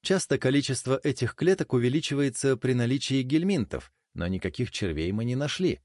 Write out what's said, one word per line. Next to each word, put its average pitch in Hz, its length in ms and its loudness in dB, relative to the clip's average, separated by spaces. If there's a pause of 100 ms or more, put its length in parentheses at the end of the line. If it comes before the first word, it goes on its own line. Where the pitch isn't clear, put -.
Часто - 340 0
количество 131 640 0
этих 127 300 -2
клеток 170 400 0
увеличивается 135 800 2
при 127 180 0
наличии 127 500 0
гельминтов, 156 680 0 (220)
но 85 140 -4
никаких 95 420 -4
червей 82 420 -2
мы 110 140 -2
не 123 100 -2
нашли. 147 500 -2